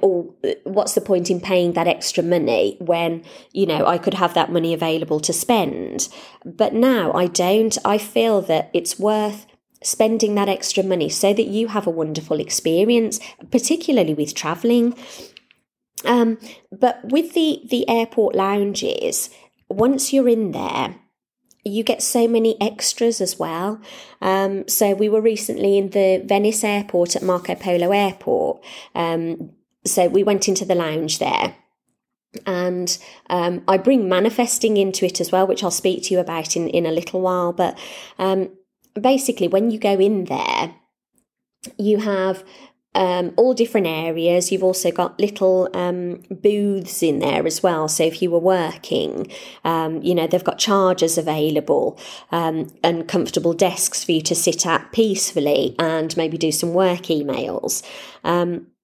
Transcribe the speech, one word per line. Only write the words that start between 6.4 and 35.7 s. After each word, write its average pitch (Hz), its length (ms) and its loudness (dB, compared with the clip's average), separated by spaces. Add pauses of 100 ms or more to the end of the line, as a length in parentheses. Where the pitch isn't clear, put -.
But - 300 -2
now 233 400 2
I 180 140 2
don't. 196 580 2
I 208 120 2
feel 214 440 2
that 160 320 -2
it's 170 260 -4
worth 208 460 -2 (360)
spending 220 540 2
that 202 140 2
extra 190 340 -2
money 180 240 0
so 190 260 2
that - 140 2
you 220 220 -2
have 208 180 -2
a 170 40 0
wonderful 156 500 -4
experience, 214 800 0 (300)
particularly 262 640 2
with 147 220 -4
travelling. 233 580 0 (1120)
Um, 233 340 2 (340)
but 240 320 0
with 302 300 0
the, 311 360 0
the 254 180 0
airport 226 480 0
lounges, 202 920 -2 (400)
once 254 420 0
you're 262 180 4
in 220 220 2
there, - 440 -4 (720)
you 208 140 -4
get 226 220 -2
so 233 240 2
many 226 340 2
extras 226 580 -2
as 185 200 -4
well. 175 420 -6 (400)
Um, 196 460 0
so 202 260 2
we 208 160 2
were 214 120 4
recently 214 580 2
in 196 100 -2
the 190 340 2
Venice 208 400 2
airport 202 520 0
at - 80 -2
Marco 180 320 0
Polo 180 360 0
Airport. 190 720 0 (300)
Um, 165 560 -4 (340)
so 185 240 2
we 190 140 4
went 202 260 2
into 196 160 0
the 185 120 0
lounge 156 420 -2
there. - 380 -2 (880)
And, 180 500 -2 (360)
um, 180 360 0
I 190 100 4
bring 226 300 4
manifesting 214 720 2
into 190 300 2
it 180 120 -4
as 175 120 -2
well, 190 160 4
which - 160 0
I'll 175 80 0